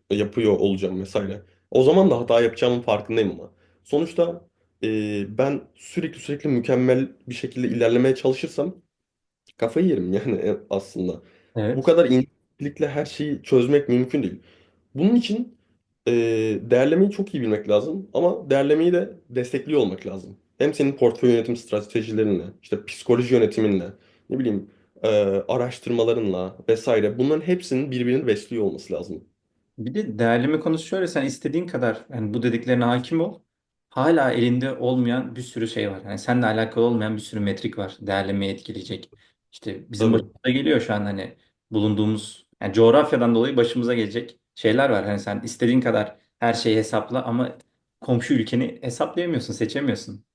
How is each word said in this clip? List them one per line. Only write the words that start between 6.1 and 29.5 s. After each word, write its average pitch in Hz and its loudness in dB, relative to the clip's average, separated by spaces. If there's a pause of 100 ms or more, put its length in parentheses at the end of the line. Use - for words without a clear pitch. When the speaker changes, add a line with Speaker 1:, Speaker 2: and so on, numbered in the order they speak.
Speaker 1:
sürekli 143 -6
mükemmel 127 2 (200)
bir 123 -10
şekilde 123 -6
ilerlemeye 120 2
çalışırsam 135 -4 (800)
kafayı 160 0
yerim 95 0
yani, 101 0
e, - -2 (140)
aslında. 92 -6 (340)
Speaker 2:
Evet. 110 -2
Speaker 1:
Bu 131 -2
kadar 165 6
incelikle 139 -2
her 143 -4
şeyi 147 -6
çözmek 139 4
mümkün 127 2
değil. 92 -6 (540)
Bunun 185 4
için, 240 0 (520)
e, 120 4 (580)
değerlemeyi 156 4
çok 202 -6
iyi 139 -4
bilmek 107 0
lazım 104 0
ama 151 0
değerlemeyi 151 4
de 180 0 (180)
destekliyor 131 -2
olmak 92 -2
lazım. 95 -12 (220)
Hem 143 2
senin 139 2
portföy 123 4
yönetim 117 2
stratejilerinle, 107 -2 (180)
işte - -6
psikoloji 120 0
yönetiminle, 107 2 (440)
ne 127 -4
bileyim, 107 -4 (320)
e, 107 0 (400)
araştırmalarınla 117 -2 (120)
vesaire, 110 2
bunların 151 0
hepsinin 151 -2
birbirini 123 0
besliyor 107 0
olması - -6
lazım. 80 -8 (540)